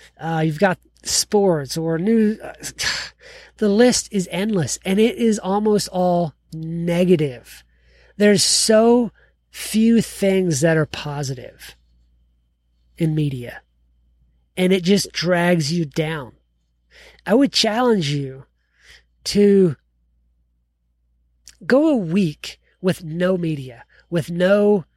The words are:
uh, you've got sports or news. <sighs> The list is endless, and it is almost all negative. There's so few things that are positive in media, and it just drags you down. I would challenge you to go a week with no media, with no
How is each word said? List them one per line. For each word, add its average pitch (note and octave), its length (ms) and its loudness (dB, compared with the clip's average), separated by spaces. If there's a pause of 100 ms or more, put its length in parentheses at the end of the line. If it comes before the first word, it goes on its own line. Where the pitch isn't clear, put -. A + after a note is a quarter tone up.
(220)
uh, D#3+ 240 -4
you've D#3 160 -2
got F#3+ 180 2 (240)
sports F3 760 0
or E3 220 -2
news. A3 400 0
<sighs> - 760 -10 (440)
The G#3+ 120 0
list A3+ 440 2
is F#3 180 -2
endless, F#3 540 -4
and F#3+ 160 0
it A3+ 160 2
is A3+ 220 0
almost G#3 500 -2
all F3 460 -2 (180)
negative. E3 1120 -2 (540)
There's G#3 260 4
so A#3 680 2 (400)
few A3+ 520 2
things F#3 580 0
that D#3+ 160 2
are D#3 100 0
positive C#3 920 -12 (1200)
in D#3+ 160 -2
media, C#3 480 -6 (960)
and F#3 160 2
it F#3+ 120 0
just G3 280 0
drags E3+ 600 0
you E3+ 140 -2
down. D3+ 460 -6 (960)
I F#3 80 2
would C4+ 180 4
challenge A3 560 0
you C3+ 360 -6 (800)
to G3 520 4 (1900)
go C#4+ 240 2
a D4 80 2
week F3 640 -4 (200)
with F#3 240 -4
no F3 320 -2
media, C#3 480 -8 (260)
with E3+ 200 -4
no G3+ 540 2 (120)